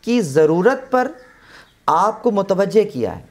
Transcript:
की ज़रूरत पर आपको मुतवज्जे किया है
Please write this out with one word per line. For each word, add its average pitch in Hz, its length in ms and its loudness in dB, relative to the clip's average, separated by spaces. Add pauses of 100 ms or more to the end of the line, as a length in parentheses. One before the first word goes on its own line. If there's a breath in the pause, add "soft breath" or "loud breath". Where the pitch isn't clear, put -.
की 240 160 0
ज़रूरत 170 720 2
पर 254 180 0 (760 loud breath)
आपको 208 420 0
मुतवज्जे 196 540 0
किया 113 280 -6
है - 180 -16